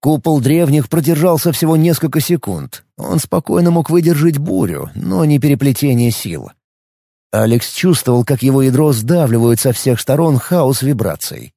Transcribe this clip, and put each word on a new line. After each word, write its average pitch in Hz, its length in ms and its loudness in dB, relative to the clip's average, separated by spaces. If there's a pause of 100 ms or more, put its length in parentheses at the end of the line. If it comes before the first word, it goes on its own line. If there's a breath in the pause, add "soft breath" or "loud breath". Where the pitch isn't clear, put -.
Купол 151 400 2
древних 147 480 2
продержался 165 600 0
всего 160 260 0
несколько 156 440 0
секунд. 98 640 -6 (120)
Он - 220 -4
спокойно 175 540 0
мог 170 180 0
выдержать 160 480 2
бурю, 87 560 -4
но 185 300 -2
не 147 160 4
переплетение 131 720 0
сил. 76 380 -10 (800)
Алекс 110 440 0
чувствовал, 127 500 0
как 135 180 -2
его 135 200 2
ядро 135 300 2
сдавливают 117 680 2
со 131 120 0
всех 120 280 -2
сторон 143 380 0
хаос 139 440 0
вибраций. 101 760 -4